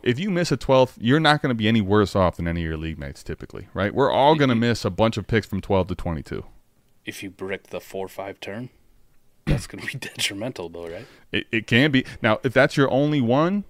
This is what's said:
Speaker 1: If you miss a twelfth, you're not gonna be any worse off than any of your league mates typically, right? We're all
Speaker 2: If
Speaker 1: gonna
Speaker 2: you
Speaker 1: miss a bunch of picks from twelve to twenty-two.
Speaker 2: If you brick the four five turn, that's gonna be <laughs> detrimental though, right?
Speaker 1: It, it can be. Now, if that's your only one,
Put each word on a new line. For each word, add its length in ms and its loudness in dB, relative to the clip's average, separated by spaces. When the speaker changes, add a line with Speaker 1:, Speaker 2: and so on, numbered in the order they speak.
Speaker 1:
If 160 0
you 100 -4
miss 220 0
a 60 0
twelfth, 440 2
you're 180 4
not 220 4
gonna 140 0
be 120 0
any 140 4
worse 340 2
off 220 4
than 100 -4
any 140 -2
of 60 -4
your 100 -4
league 220 -8
mates 240 -12
typically, 500 -12
right? 180 -2
We're 200 2
all 220 6
Speaker 2:
If 60 2
Speaker 1:
gonna 140 2
Speaker 2:
you 60 2
Speaker 1:
miss 260 0
a 60 -2
bunch 260 0
of 80 -6
picks 220 0
from 140 -4
twelve 260 2
to 80 -6
twenty-two. 500 -8
Speaker 2:
If 160 -12
you 80 -12
brick 380 -10
the 120 -10
four 280 -10
five 320 -12
turn, 300 -12
that's 220 -2
gonna 180 -16
be 80 -8
<laughs> 60 -12
detrimental 720 -8
though, 180 -12
right? 180 -12
Speaker 1:
It, 200 -4
it 160 -2
can 240 4
be. 120 2
Now, 220 2
if 100 -2
that's 240 4
your 140 4
only 300 0
one, 480 2